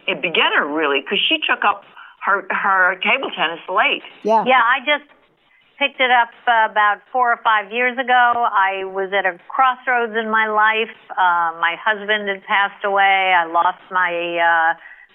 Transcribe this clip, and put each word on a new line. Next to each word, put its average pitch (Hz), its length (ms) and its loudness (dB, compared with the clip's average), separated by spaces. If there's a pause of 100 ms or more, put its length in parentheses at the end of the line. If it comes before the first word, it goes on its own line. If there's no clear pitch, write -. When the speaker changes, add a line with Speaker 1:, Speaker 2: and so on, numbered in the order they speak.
Speaker 1:
a 190 80 -2
beginner, 202 500 0
really, 143 360 0
'cause - 260 -4
she 320 100 0 (100)
took 254 160 -2
up - 200 -2 (400)
her, 196 260 0
her 190 460 2
table 233 340 -2
tennis 165 380 -4
late. 214 340 -2 (220)
Speaker 2:
Yeah. 214 200 2
Speaker 3:
Yeah, 254 160 4
I 247 200 2
just 294 280 -4 (720)
picked 277 220 -2
it 254 100 2
up, 240 200 2 (180)
uh, 226 200 4
about 208 300 2 (140)
four 247 200 2
or 226 120 -2
five 214 260 0
years 240 260 -2
ago. 247 160 -2 (380)
I 196 340 0
was 190 280 -6
at 196 120 0
a 175 220 -4
crossroads 247 680 -2
in 220 120 -4
my 220 200 0
life. 214 420 0 (200)
Uh, 170 500 0
my 170 180 -2
husband 208 500 -2
had 196 160 -6
passed 202 400 -2
away. 196 480 2
I 175 140 4
lost 170 320 0 (140)
my, 180 180 0 (280)
uh, 165 360 2 (400)